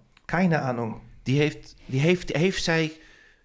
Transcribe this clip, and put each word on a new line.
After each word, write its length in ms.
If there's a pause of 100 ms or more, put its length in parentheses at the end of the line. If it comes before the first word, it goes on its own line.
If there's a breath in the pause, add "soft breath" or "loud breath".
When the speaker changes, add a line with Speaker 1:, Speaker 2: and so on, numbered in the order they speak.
(260)
Speaker 1:
Keine 340
Ahnung. 360 (280)
Speaker 2:
Die 160
heeft, 360 (100)
die 140
heeft, 360
heeft 280
zij 280 (540 soft breath)